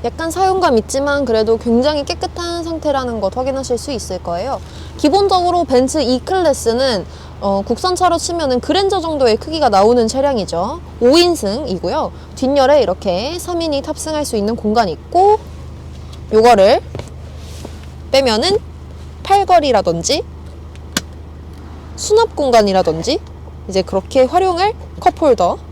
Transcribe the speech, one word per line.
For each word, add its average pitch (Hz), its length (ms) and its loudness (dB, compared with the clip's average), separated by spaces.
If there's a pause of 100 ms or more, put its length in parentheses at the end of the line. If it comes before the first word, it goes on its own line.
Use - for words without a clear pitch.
약간 320 280 -4
사용감 370 480 2
있지만 285 440 0
그래도 226 340 2
굉장히 254 460 2
깨끗한 339 600 -6
상태라는 277 580 -2
것 190 160 -2
확인하실 254 400 -2
수 294 140 -8
있을 - 320 -6
거예요. 190 360 -4 (380)
기본적으로 359 680 2
벤츠 262 340 2
E클래스는, 262 1040 0 (360)
어, 196 240 0
국산차로 349 520 0
치면은 302 420 -2
그랜저 381 420 0
정도의 269 360 2
크기가 302 320 0
나오는 220 380 4
차량이죠. 247 760 -2 (180)
오 254 180 6
인승이고요. 254 920 0 (240)
뒷열에 269 460 4
이렇게 208 560 -2
삼 339 240 -4
인이 294 220 -2
탑승할 302 420 -6
수 - 100 -6
있는 214 200 -2
공간이 214 380 0
있고, 403 460 2 (920)
요거를 220 480 6 (1300)
빼면은 269 460 2 (640)
팔걸이라든지 285 1000 4 (1700)
수납 453 380 2
공간이라든지 202 840 2 (500)
이제 190 140 0
그렇게 220 400 0
활용할 359 500 2 (260)
컵홀더 247 600 2 (120)